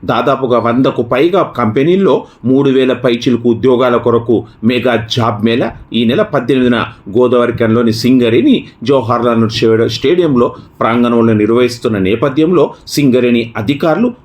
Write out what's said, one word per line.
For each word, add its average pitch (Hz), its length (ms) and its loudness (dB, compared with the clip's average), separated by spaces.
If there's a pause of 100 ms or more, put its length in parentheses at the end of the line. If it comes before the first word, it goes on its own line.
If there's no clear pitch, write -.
(100)
దాదాపుగా 123 560 0
వందకు 127 360 0 (100)
పైగా 170 300 2 (160)
కంపెనీల్లో 143 560 2 (300)
మూడు 135 260 2
వేల 131 220 2 (120)
పైచిలుకు 120 500 0
ఉద్యోగాల 123 420 0
కొరకు 117 400 0 (340)
మెగా 123 240 0 (200)
జాబ్ 113 320 -2
మేళా 127 220 0 (240)
ఈ 117 120 -2
నెల 135 180 0 (120)
పద్దెనిమిదిన 123 440 0 (380)
గోదావరికంలోని 117 840 2
సింగరేణి 127 540 2 (260)
జవహర్లాల్ 120 600 0
నెహ్రూ 113 520 0
స్టేడియంలో 147 520 0 (320)
ప్రాంగణంలో 117 600 2
నిర్వహిస్తున్న 117 560 0 (100)
నేపథ్యంలో 147 580 0 (280)
సింగరేణి 123 500 2 (120)
అధికారులు 156 540 -2 (140)